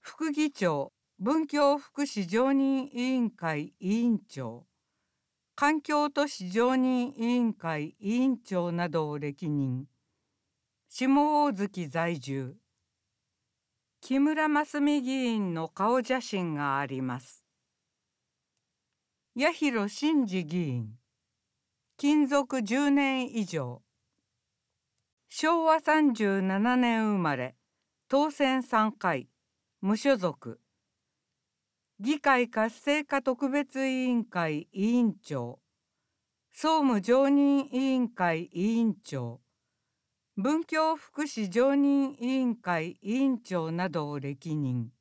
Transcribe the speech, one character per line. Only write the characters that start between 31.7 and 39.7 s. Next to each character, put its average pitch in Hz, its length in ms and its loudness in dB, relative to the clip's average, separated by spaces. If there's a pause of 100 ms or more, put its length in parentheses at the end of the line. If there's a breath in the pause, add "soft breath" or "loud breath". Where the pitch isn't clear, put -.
議 285 200 -2
会 247 280 4
活 220 200 -2
性 285 360 -2
化 277 180 -2
特 262 260 -2
別 269 380 -2
委 254 220 0
員 240 160 0
会 160 480 -4
委 202 180 0
員 240 320 2
長、 127 380 -8 (880)
総 311 320 0
務 247 180 2
常 262 280 4
任 277 440 4
委 254 60 -2
員 262 300 0
会 175 440 -2
委 214 260 0
員 226 260 0
長、 120 360 -10 (960)